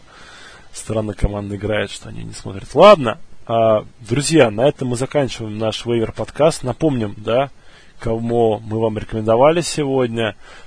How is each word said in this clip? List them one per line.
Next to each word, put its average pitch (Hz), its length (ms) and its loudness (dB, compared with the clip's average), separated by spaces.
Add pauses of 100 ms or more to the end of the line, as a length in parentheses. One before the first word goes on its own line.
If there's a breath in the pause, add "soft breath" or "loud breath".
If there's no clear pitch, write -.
(760 loud breath)
странно 107 400 -6
команда 101 420 -4
играет, 104 340 -4
что - 200 -14
они 110 140 -12
не 107 100 -14
смотрят. 98 400 -12
Ладно, 156 440 8 (280)
а, 113 380 2 (220)
друзья, 135 440 4
на 113 180 2
этом 131 200 -2
мы 123 80 -4
заканчиваем 117 600 -4
наш 110 280 -4
вейвер-подкаст. 117 760 0
Напомним, 120 540 -2
да, 113 340 -2 (480 soft breath)
кому 113 640 0
мы 110 180 -6
вам 110 200 -2
рекомендовали 113 640 2
сегодня. 127 720 -2 (300 loud breath)